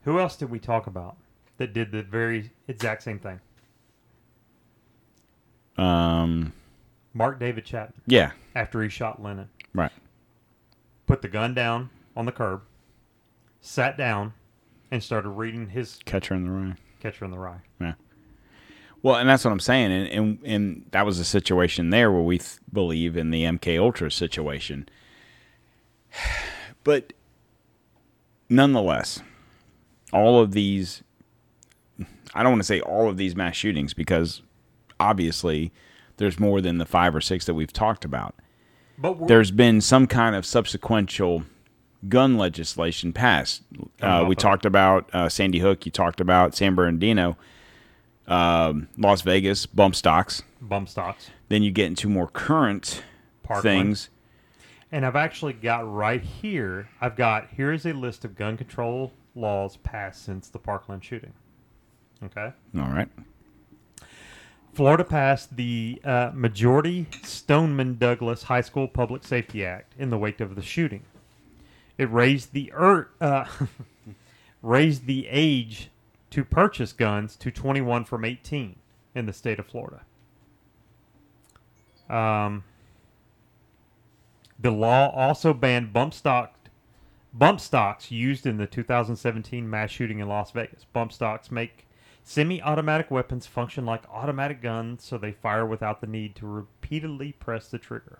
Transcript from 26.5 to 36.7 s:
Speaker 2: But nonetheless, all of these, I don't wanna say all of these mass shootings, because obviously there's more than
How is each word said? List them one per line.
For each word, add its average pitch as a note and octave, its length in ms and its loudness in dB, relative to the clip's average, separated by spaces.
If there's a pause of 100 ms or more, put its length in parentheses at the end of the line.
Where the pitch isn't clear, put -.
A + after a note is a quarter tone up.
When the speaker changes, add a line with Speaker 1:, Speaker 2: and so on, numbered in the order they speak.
Speaker 2:
But D3 300 2 (1300)
nonetheless, A#2+ 720 4 (920)
all A2+ 260 6
of G#2+ 120 4
these, G2 500 -2 (1300)
I A2 80 0
don't B2+ 80 6
wanna A2 120 4
say F#2+ 160 0
all G#2+ 300 0
of F#2+ 80 -4
these F#2 180 -2
mass F2 200 -2
shootings, D2+ 400 -2
because E2 480 -2 (560)
obviously E2+ 720 0 (460)
there's F#2+ 220 0
more G2+ 220 4
than F2 160 0